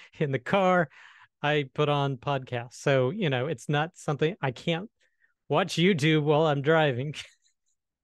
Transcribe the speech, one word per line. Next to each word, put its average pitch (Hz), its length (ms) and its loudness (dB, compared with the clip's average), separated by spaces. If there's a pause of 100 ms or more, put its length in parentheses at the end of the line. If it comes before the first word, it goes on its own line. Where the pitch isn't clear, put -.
<laughs> - 180 -12
in 143 120 -2
the 131 80 -2
car, 180 500 2 (520)
I 147 320 -2
put 147 160 0
on 139 280 0
podcasts. 127 580 -6
So, 131 360 2
you 190 180 -2
know, 131 180 -2
it's 160 220 -8
not 151 260 -2
something, 156 460 -2
I 135 100 -2
can't 170 380 -6 (600)
watch 165 260 0
YouTube 160 480 2
while 151 220 2
I'm 143 160 0
driving. 147 580 2
<laughs> - 60 -14 (800)